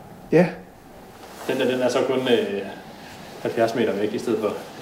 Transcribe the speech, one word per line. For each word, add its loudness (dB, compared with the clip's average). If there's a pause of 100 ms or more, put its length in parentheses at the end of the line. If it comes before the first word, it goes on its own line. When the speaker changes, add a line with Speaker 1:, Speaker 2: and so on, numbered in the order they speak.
(320)
Speaker 1:
Ja. 8 (1000)
Speaker 2:
Den 0
der, 2
den 0
er 4
så 2 (100)
kun, 2
øh, 2 (800)
halvfjerds 2
meter 2
væk 0
i -2
stedet 0
for 0 (300)